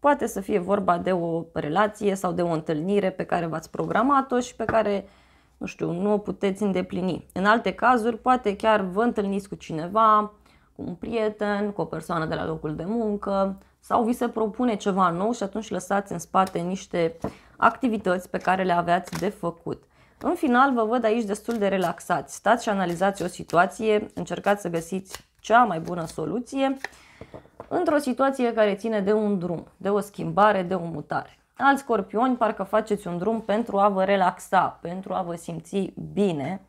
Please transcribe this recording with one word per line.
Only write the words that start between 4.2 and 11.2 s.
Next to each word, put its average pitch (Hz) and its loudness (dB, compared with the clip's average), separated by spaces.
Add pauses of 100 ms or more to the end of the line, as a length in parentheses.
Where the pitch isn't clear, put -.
și 240 -8
pe 226 -6
care, 208 0 (500)
nu - -10
știu, - -6
nu 190 0
o 208 2
puteți 196 -2
îndeplini. 185 -2
În 185 -2
alte 208 2
cazuri, 226 2
poate 247 0
chiar 214 2
vă 185 -2
întâlniți 202 0
cu - -10
cineva, 208 2 (420)
cu - -14
un 180 -8
prieten, 214 -2